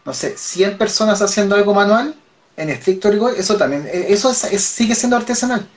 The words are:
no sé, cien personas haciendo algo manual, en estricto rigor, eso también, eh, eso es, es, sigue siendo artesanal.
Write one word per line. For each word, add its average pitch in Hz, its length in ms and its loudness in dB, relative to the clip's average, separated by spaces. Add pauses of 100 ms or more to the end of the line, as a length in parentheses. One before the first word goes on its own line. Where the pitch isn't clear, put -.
no 131 80 -10
sé, - 240 -8
cien 196 400 -2
personas 214 440 0
haciendo 202 340 2
algo 202 180 4
manual, 214 420 2 (400)
en 156 140 -6
estricto 185 420 0
rigor, 220 260 2
eso 196 200 0
también, 143 300 0
eh, 180 220 -4
eso 208 220 2
es, 247 140 -2
es, 202 180 -2
sigue 226 320 0
siendo 247 220 2
artesanal. 233 600 -2